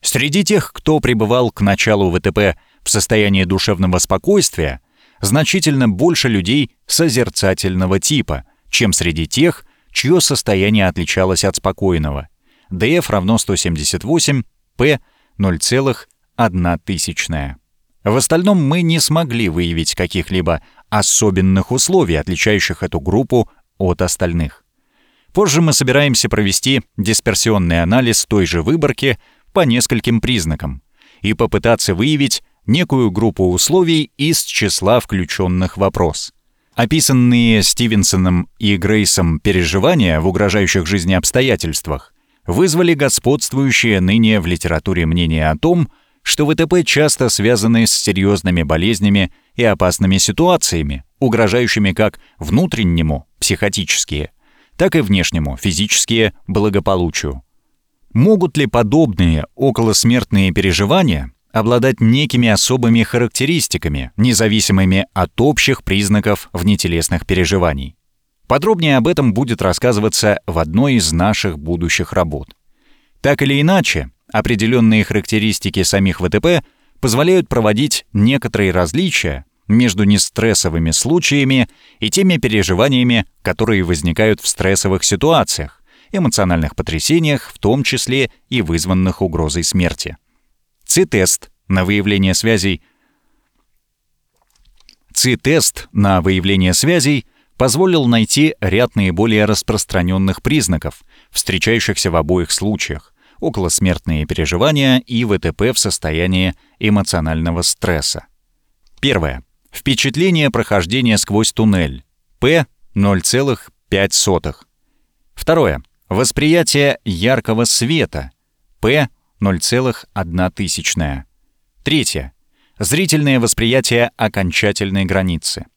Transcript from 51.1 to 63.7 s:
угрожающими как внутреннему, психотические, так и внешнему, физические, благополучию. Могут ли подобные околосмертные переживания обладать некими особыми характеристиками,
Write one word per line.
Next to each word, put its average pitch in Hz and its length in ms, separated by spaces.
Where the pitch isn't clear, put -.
угрожающими 110 760
как 107 280
внутреннему, 85 880
психотические, - 920
так 190 200
и - 40
внешнему, 85 560
физические, 104 760
благополучию. 92 960
Могут 175 420
ли 143 100
подобные 104 880
околосмертные 113 1000
переживания 98 800
обладать 117 480
некими 123 480
особыми 117 540
характеристиками, 120 1120